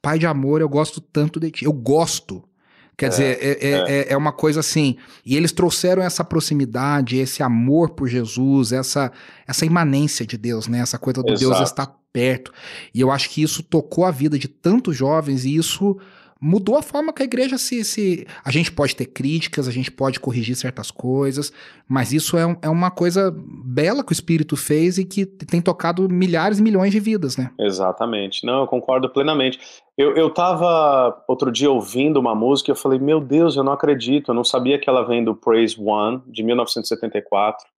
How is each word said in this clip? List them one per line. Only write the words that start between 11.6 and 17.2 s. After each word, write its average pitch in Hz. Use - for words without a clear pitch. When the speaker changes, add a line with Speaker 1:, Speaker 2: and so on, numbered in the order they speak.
Speaker 1:
estar -
perto. 127
E 117
eu 131
acho 135
que 151
isso 156
tocou 160
a 185
vida 147
de 131
tantos 185
jovens, 139
e 143
isso 196
mudou 190
a 302
forma 302
que -